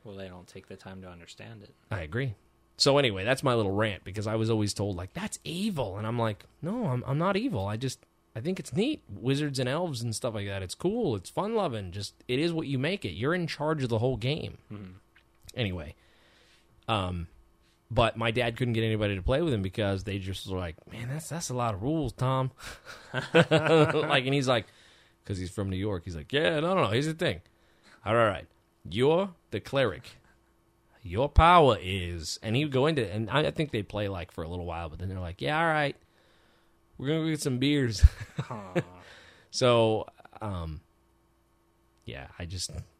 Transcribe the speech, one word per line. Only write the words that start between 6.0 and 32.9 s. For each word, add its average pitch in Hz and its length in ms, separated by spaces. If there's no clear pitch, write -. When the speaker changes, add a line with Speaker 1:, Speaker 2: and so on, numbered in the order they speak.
Speaker 2:
I'm 117 140
like, 110 240
"No, 214 240
I'm, 123 220
I'm 135 100
not 190 180
evil. 190 300
I 104 120
just, 127 280
I 117 60
think 180 180
it's - 140
neat. 233 360
Wizards 135 480
and 131 100
elves 143 360
and 117 100
stuff 110 220
like 101 100
that. 98 160
It's 90 140
cool. 202 400
It's - 160
fun-loving. 160 600
Just, 101 200
it 127 100
is 170 160
what 160 140
you 135 100
make 147 280
it. 101 80
You're 120 200
in 180 140
charge 151 340
of 127 80
the 117 80
whole 123 200
game." 127 420
Speaker 1:
Mm-hmm. 95 200
Speaker 2:
Anyway, 90 400
um, 92 380
but 113 280
my 113 120
dad 120 260
couldn't 123 200
get 113 80
anybody 107 320
to 95 80
play 131 180
with 170 120
him 101 100
because 98 400
they 101 160
just 92 280
were 95 120
like, 85 160
"Man, 117 160
that's, 156 200
that's 139 200
a 127 60
lot 120 180
of 92 80
rules, 139 320
Tom." 131 380
<laughs> 131 200
Like, 156 920
and 135 80
he's 139 140
like, 120 180
'cause 101 120
he's 90 140
from 98 180
New 92 80
York, 95 260
he's 87 140
like, 76 160
"Yeah, 156 260
no, 170 160
no, 175 100
no. 101 40
Here's 123 160
the 160 80
thing. 156 260
All 104 100
right, 117 100
all 107 40
right. 92 180
You're 156 400
the 104 100
cleric. 113 560
Your 110 280
power 160 520
is," 87 640
and 110 120
he'd 147 160
go 131 160
into, 135 220